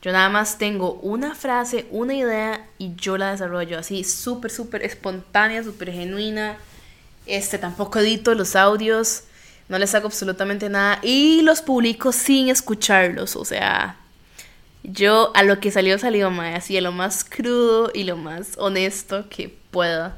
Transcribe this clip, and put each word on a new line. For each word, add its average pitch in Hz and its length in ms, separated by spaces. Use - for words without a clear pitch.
Yo 185 80
nada 190 160
más 214 300
tengo 196 380
una 233 380
frase, 240 560
una 240 240
idea 220 540
y 185 180
yo 190 220
la 196 140
desarrollo 175 480
así, 185 240
súper, 240 480
súper 226 320
espontánea, 208 800
súper 196 300
genuina. 208 640
Este, 196 320
tampoco 196 420
edito 220 360
los 196 220
audios, 214 680
no 185 100
les 196 160
hago 208 120
absolutamente 202 600
nada 202 360
y 294 400
los 320 180
publico 240 500
sin 262 380
escucharlos. 202 880
O - 80
sea, - 520
yo 208 520
a 202 80
lo 196 180
que 202 100
salió, 190 260
salió, 202 340
mae, 170 240
así, 175 200
a 185 60
lo 180 100
más 185 320
crudo 233 680
y 202 100
lo 180 140
más 165 400
honesto 196 720
que - 280
pueda. 170 460